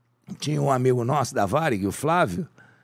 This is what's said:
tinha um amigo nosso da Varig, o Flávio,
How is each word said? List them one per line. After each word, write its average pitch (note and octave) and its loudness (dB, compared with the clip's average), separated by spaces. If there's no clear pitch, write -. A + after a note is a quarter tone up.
tinha D3 -2
um C#3 2
amigo B2+ 2
nosso C3 -2
da A2 2
Varig, A2+ 0
o F#2+ 0
Flávio, D#3 -2